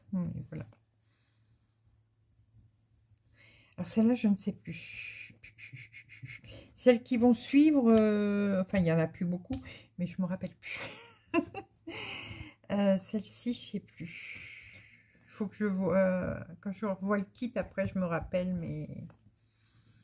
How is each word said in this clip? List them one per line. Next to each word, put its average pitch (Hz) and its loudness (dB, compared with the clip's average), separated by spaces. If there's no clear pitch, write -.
Oui, 165 -4
voilà. 156 -10
Alors 175 -6
celle-là, 226 4
je 226 2
ne 202 6
sais - -4
plus. - -14
Celles 240 6
qui 254 -2
vont 240 6
suivre, 277 6
euh, 208 4
enfin, 190 -2
il 185 4
n'y 165 4
en 165 4
a 160 2
plus 170 -6
beaucoup, 180 -4
mais 175 -2
je - -6
me 180 0
rappelle - -6
plus. - -10
<laughs> 330 4
Euh, 202 4
celle-ci, - -6
je 233 -6
sais - -6
plus. - -14
Faut - -6
que - -12
je 214 -4
vois, 190 2
euh, 185 2
quand 202 -8
je 220 -8
revois 196 -2
le 196 0
kit, - -10
après 196 -2
je 196 -6
me 185 0
rappelle, 180 -2
mais 156 -8